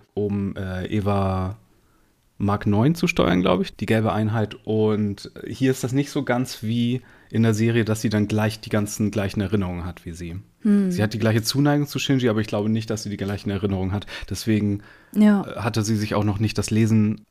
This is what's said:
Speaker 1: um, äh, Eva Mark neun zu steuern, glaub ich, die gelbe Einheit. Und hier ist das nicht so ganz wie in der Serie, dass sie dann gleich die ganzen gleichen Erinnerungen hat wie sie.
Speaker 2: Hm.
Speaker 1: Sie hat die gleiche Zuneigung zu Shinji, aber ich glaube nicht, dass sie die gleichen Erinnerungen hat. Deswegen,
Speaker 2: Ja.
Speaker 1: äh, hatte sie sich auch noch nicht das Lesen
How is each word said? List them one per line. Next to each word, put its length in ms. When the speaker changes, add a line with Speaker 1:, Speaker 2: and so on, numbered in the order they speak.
Speaker 1:
um, 420
äh, 300
Eva 720
Mark 280
neun 280
zu 120
steuern, 360
glaub 180
ich, 160
die 80
gelbe 300
Einheit. 500
Und 640
hier 240
ist 140
das 80
nicht 180
so 120
ganz 400
wie 400
in 120
der 100
Serie, 320
dass 160
sie 80
dann 200
gleich 320
die 100
ganzen 400
gleichen 320
Erinnerungen 420
hat 220
wie 60
sie. 240
Speaker 2:
Hm. 280
Speaker 1:
Sie 120
hat 100
die 60
gleiche 240
Zuneigung 440
zu 120
Shinji, 320
aber 100
ich 60
glaube 240
nicht, 200
dass 120
sie 80
die 80
gleichen 320
Erinnerungen 420
hat. 140
Deswegen, 520
Speaker 2:
Ja. 300
Speaker 1:
äh, 160
hatte 220
sie 140
sich 180
auch 100
noch 160
nicht 180
das 120
Lesen 500